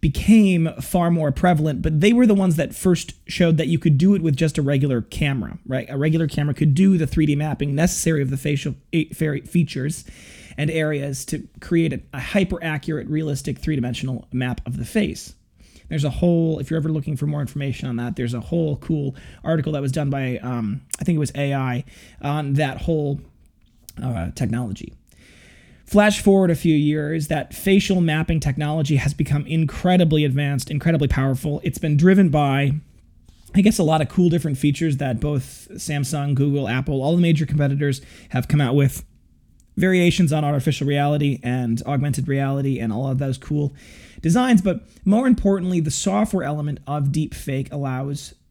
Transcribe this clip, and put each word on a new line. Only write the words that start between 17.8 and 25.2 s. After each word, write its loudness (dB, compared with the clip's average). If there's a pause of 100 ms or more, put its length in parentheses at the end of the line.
on -4
that, -6
there's -4
a -6
whole -4
cool -6 (260)
article -2
that -4
was -2
done -2
by, -4
um, -6 (220)
I -6
think 0
it 0
was -2
A -2
I, -4 (380)
on -4
that -2
whole, -2 (840)
uh, -4
technology. -6 (920)